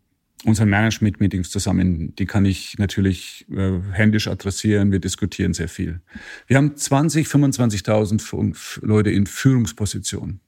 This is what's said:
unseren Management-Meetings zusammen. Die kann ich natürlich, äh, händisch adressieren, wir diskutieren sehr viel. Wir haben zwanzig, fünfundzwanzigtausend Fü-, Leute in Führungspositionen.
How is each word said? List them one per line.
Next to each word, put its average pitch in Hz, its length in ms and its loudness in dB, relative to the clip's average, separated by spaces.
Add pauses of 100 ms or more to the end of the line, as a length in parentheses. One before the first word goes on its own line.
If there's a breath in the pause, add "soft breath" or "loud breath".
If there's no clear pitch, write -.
(460)
unseren 110 240 4
Management-Meetings 101 840 0
zusammen. 92 640 0
Die 98 100 -4
kann 101 200 2
ich - 340 -2
natürlich, 95 640 -2 (100)
äh, 95 240 -2 (120)
händisch 107 360 2
adressieren, 101 640 0
wir 98 80 2
diskutieren 92 540 -2
sehr 87 160 -4
viel. 85 320 -6 (460 loud breath)
Wir 127 100 4
haben 143 180 2
zwanzig, 143 520 0
fünfundzwanzigtausend 110 960 2
Fü-, - 320 -4 (260)
Leute 107 300 4
in 98 160 2
Führungspositionen. 104 1200 0